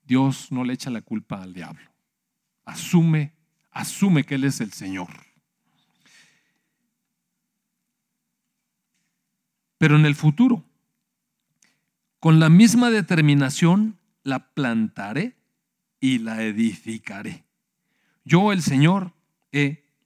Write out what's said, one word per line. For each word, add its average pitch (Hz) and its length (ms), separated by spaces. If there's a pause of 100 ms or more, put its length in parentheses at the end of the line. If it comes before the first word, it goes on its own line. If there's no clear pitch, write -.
Dios 131 460
no 127 140
le 123 80
echa 127 180
la 113 120
culpa 104 400
al 92 100
diablo. 85 360 (760)
Asume, 160 720 (360)
asume 156 540
que 139 120
Él 135 80
es 135 160
el 107 120
Señor. 95 380 (4000)
Pero 151 160
en 151 120
el 143 100
futuro, 196 480 (1500)
con 160 220
la 160 80
misma 233 420
determinación, 170 1080 (280)
la 131 280
plantaré 117 840 (640)
y 131 180
la 113 240
edificaré. 110 1040 (800)
Yo, 180 260
el 196 120
Señor, 156 500 (400)
he 143 320 (220)